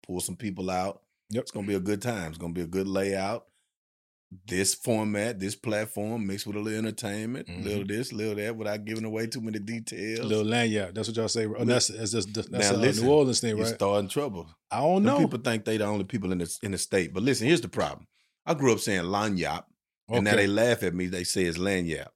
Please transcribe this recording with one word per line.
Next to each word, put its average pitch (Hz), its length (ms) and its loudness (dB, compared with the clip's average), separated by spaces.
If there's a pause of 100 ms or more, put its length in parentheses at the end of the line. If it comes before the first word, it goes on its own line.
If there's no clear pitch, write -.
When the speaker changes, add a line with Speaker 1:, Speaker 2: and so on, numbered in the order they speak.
Speaker 1:
Pull 90 140 -4
some 90 160 -6
people 95 340 -6
out. 92 320 -2 (280)
Speaker 2:
Yep. 113 120 -2
Speaker 1:
It's - 80 -12
gonna 101 160 -8
be 101 80 0
a 95 60 0
good 101 220 -2
time. 104 280 -4
It's 78 80 -14
gonna 85 140 -6
be 87 100 -4
a 82 40 -4
good 95 220 -2
layout. 98 580 -2 (1000)
This 92 280 0
format, 107 680 0
this 101 160 -4
platform, 107 680 -4
mixed 98 200 -4
with 104 100 -6
a 104 40 -4
little 110 180 -4
entertainment, 110 720 -6
Speaker 2:
Mm-hmm. 87 140 -10
Speaker 1:
little 101 240 -2
this, 104 260 -4
little 107 220 -4
that, 104 240 -4
without 107 260 -4
giving 110 220 -6
away 110 200 -2
too 117 140 -8
many 110 180 -6
details. 113 680 -8
Speaker 2:
Little 107 180 2
lanyard. 107 500 2
That's 107 140 -4
what 113 80 -6
y'all 113 120 0
say. 110 180 0
Oh, 104 60 -2
Speaker 1:
Little 113 120 -2
Speaker 2:
that's, 120 240 4
that's, 110 240 -4
that's, 107 140 0
that's 107 240 -6
Speaker 1:
Now, 98 220 4
Speaker 2:
a 98 40 4
Speaker 1:
listen, 110 300 4
Speaker 2:
New 135 60 6
Orleans 139 280 6
thing, 110 160 0
Speaker 1:
you're 110 80 0
Speaker 2:
right? 113 100 0
Speaker 1:
starting 101 360 2
trouble. 101 360 -4 (240)
Speaker 2:
I 127 100 -2
don't 180 220 4
Speaker 1:
Them 254 120 6
Speaker 2:
know. 285 60 4
Speaker 1:
people 127 180 4
think 113 260 0
they 110 140 0
the 104 80 2
only 104 180 0
people 95 280 -2
in 90 60 0
the, 85 240 -4
in 104 100 -4
the 87 60 -4
state. 87 360 0
But 95 80 -2
listen, 120 240 2
here's 160 160 4
the 98 80 -8
problem. 76 360 -4 (380)
I 165 80 0
grew 135 220 4
up 101 60 0
saying 95 240 0
lanyard, 92 580 0 (480)
and 117 140 2
now 104 80 4
Speaker 2:
Okay. 107 100 6
Speaker 1:
they 101 40 4
laugh 113 360 4
at 90 120 0
me. 90 120 -2
They 90 180 -4
say 92 200 2
it's 82 120 2
lanyard. 85 600 0